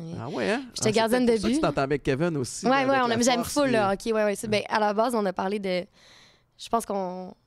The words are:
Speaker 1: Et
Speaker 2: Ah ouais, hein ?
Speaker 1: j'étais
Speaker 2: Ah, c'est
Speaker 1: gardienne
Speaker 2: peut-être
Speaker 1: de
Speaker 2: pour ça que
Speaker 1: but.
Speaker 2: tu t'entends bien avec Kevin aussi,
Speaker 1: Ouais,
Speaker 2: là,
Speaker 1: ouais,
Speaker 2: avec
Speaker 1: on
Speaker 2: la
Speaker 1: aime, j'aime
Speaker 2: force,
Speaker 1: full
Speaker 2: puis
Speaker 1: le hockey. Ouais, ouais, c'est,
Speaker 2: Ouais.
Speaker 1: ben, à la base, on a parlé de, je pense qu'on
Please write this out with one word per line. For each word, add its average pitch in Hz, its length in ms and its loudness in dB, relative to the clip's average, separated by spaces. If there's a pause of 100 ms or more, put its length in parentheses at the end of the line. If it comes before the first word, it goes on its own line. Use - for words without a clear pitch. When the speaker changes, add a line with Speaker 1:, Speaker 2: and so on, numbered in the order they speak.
Speaker 1:
Et 165 120 -10
Speaker 2:
Ah - 100 -8
ouais, 196 220 -2
hein ? 262 160 0
Speaker 1:
j'étais 233 120 -18
Speaker 2:
Ah, - 40 -8
c'est 220 80 4
Speaker 1:
gardienne 226 340 2
Speaker 2:
peut-être 226 160 4
Speaker 1:
de - 0 -
Speaker 2:
pour - 0 -
ça 190 60 -2
que 233 60 2
Speaker 1:
but. - 20 2
Speaker 2:
tu 311 60 0
t'entends 160 120 2
bien 143 100 0
avec 139 200 -2
Kevin 151 340 0
aussi, - 280 -6
Speaker 1:
Ouais, 240 60 4
Speaker 2:
là, 269 60 4
Speaker 1:
ouais, 269 140 2
Speaker 2:
avec 262 120 2
Speaker 1:
on 240 40 2
Speaker 2:
la 233 80 0
Speaker 1:
aime, 240 80 0
j'aime 247 160 4
Speaker 2:
force, - 140 -6
Speaker 1:
full 294 100 2
Speaker 2:
puis 269 100 2
Speaker 1:
le 226 60 2
hockey. 196 340 0
Ouais, 214 120 2
ouais, 202 100 0
c'est, 226 120 -8
Speaker 2:
Ouais. 214 220 0
Speaker 1:
ben, - 60 0
à 220 40 0
la 208 140 2
base, 226 220 0
on 208 100 0
a 185 80 0
parlé 196 260 -2
de, 185 240 -2 (760)
je - 120 -18
pense 233 160 -2
qu'on 185 480 -6 (140)